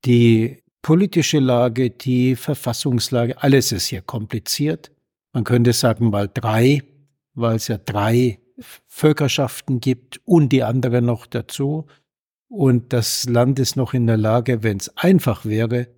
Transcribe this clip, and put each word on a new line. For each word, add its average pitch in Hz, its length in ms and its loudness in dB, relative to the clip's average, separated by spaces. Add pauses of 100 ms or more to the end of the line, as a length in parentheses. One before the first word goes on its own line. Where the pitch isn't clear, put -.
Die 120 560 4 (220)
politische 170 560 2
Lage, 123 520 2
die 127 440 0
Verfassungslage, 123 1040 -4
alles 135 300 2
ist 98 160 -4
hier - 160 -8
kompliziert. - 880 -6 (420)
Man 117 120 -2
könnte 120 280 2
sagen, 113 380 0
mal 101 220 -2
drei, 117 500 0 (520)
weil 117 200 0
es 110 140 -4
ja 107 100 -4
drei 110 640 0 (480)
Völkerschaften 139 920 -2
gibt - 460 -4
und 165 240 4
die 127 160 2
andere 120 360 0
noch 120 260 -2
dazu. 139 600 -6 (640)
Und 135 440 0
das - 360 -4
Land 123 320 2
ist - 160 -2
noch 131 180 -4
in 120 140 0
der 113 80 2
Lage, 110 480 0
wenn's 101 320 -4
einfach 170 480 2
wäre 117 420 -2 (120)